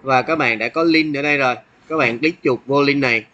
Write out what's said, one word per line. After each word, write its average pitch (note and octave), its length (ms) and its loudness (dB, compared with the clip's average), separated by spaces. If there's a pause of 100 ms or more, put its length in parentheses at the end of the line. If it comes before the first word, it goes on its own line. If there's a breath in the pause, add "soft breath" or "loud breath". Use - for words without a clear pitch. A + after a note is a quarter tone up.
Và C3 200 2
các D3+ 140 -2
bạn B2 220 0
đã A2+ 120 -4
có D#3+ 140 -2
link D#3+ 320 2
ở C#3 60 -4
đây D3 160 0
rồi, B2+ 180 0 (340)
các D#3 80 -4
bạn A#2+ 220 0
click D#3+ 240 -4
chuột C3 220 0
vô C#3+ 180 2
link C#3+ 180 0
này A#2 320 -2